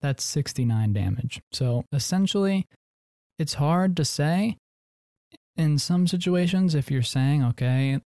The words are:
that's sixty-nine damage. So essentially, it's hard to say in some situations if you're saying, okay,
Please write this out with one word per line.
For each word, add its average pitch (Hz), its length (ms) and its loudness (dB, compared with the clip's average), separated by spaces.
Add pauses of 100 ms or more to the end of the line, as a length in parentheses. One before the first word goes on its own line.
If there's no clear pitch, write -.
that's 139 220 -2
sixty-nine 117 680 0
damage. 98 480 -2 (140)
So 120 400 -2
essentially, 190 720 0 (720)
it's 151 180 -4
hard 175 420 2
to 160 60 0
say 175 540 0 (1000)
in 151 220 2
some 180 300 2
situations 180 680 2
if 139 160 -2
you're 131 100 0
saying, 135 420 2
okay, 131 560 0 (160)